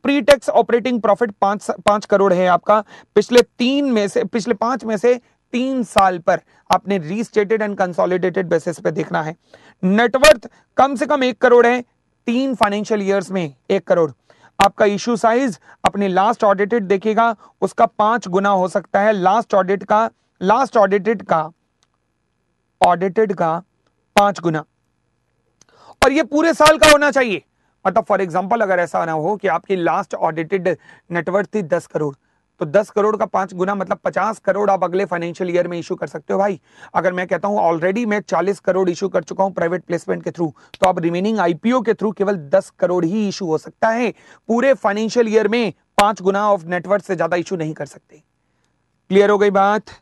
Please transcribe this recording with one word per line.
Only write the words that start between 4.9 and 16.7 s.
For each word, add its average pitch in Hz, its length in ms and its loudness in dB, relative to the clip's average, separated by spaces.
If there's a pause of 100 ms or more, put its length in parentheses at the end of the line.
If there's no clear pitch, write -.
से 240 240 0 (320)
तीन 254 300 -2
साल 190 360 2
पर 170 220 0 (340)
आपने 196 260 -2
restated 208 580 -2
and 208 180 -4
consolidated 180 680 -2
basis 165 360 -4
पे 175 100 -4
देखना 160 320 -4
है। 156 140 -10 (480)
नेटवर्थ 240 640 4 (280)
कम 269 180 2
से 254 120 -2
कम 277 180 0
एक 247 160 -2
करोड़ 240 260 6
है, 247 180 2 (420)
तीन 254 280 -2
financial 208 480 -2
years 196 280 -2
में 170 240 -4 (160)
एक 190 160 -2
करोड़। 170 240 2 (540)
आपका 202 200 2
issue 208 320 0
size 233 440 0 (240)
अपने 196 240 -2
last 196 360 0
audited 202 380 0